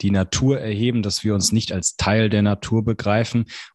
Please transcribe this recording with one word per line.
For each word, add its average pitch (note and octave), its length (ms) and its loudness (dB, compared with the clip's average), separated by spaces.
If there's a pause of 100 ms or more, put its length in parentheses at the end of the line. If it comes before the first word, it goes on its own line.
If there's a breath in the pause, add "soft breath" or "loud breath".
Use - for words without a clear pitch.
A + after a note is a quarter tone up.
die G2 100 2
Natur G2+ 480 2
erheben, A2 420 -2
dass G2+ 220 -4
wir G#2+ 100 0
uns G2 180 0
nicht A2 200 0
als F2+ 240 -4
Teil G#2+ 340 2
der G#2 140 2
Natur G#2 420 0
begreifen A2+ 600 0 (300 loud breath)